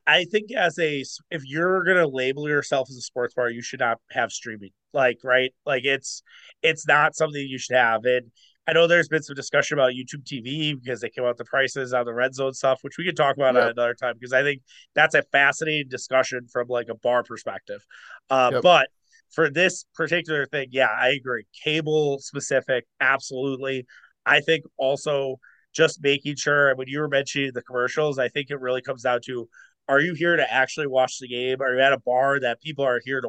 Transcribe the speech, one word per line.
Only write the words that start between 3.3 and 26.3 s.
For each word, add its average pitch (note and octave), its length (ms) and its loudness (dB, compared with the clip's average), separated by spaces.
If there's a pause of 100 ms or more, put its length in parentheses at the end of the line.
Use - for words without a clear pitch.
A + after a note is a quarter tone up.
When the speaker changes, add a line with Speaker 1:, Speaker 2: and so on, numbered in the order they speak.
Speaker 1:
bar, B2 140 0
you A#2 140 -8
should - 180 -8
not A#2 180 0 (120)
have A#2 200 -2
streaming. G#2 400 -12 (220)
Like, B2+ 320 2
right? C3 280 2 (120)
Like, C3 200 -2
it's, C3+ 380 -4 (400)
it's D#3+ 240 0
not D3 280 4
something D3+ 260 -2
you C3 180 -8
should B2+ 180 0
have. A#2 280 4
And B2 260 2 (360)
I E3 60 0
know E3 140 6
there's E3 220 4
been D3+ 140 -2
some C#3+ 140 -14
discussion D3 420 0
about B2+ 140 4
YouTube B2+ 320 -12
T C3+ 160 -10
V D3 340 -4
because A#2+ 260 -8
they A#2 100 -6
came B2 140 -6
out A#2+ 140 0
the A#2 60 -10
prices C3 480 -2
on B2 120 2
the A#2+ 100 -8
Red C3 200 -2
Zone C3+ 180 -4
stuff, C3+ 300 0
which - 160 -14
we E3+ 60 -6
could E3+ 120 -4
talk C#3 200 2
about C3 180 4
Speaker 2:
Yep. B2 100 4
Speaker 1:
at A#2 60 -2
another A#2+ 240 -2
time, A#2+ 240 -6
'cause B2 140 -14
I C3 100 4
think C#3+ 200 -2 (320)
that's D#3 200 4
a D3 80 4 (100)
fascinating C#3+ 560 2
discussion B2+ 640 -2
from, A#2+ 160 -2
like, A#2+ 200 -4
a A2 60 -6
bar A#2+ 280 0
perspective. G2+ 640 -12 (440)
Uh, C3 240 2
Speaker 2:
Yep. B2+ 100 0
Speaker 1:
but E3 260 6 (420)
for D#3 200 0
this F3 440 0
particular D#3+ 520 -2
thing, C3+ 240 -6
yeah, B2+ 180 2
I B2 200 2
agree. B2+ 380 -4 (180)
Cable D3+ 560 0
specific, C3 680 -2 (140)
absolutely. C3+ 840 -2 (380)
I C#3+ 160 4
think D3+ 240 0 (120)
also C3+ 640 -2 (340)
just D#3+ 280 2
making C#3+ 340 0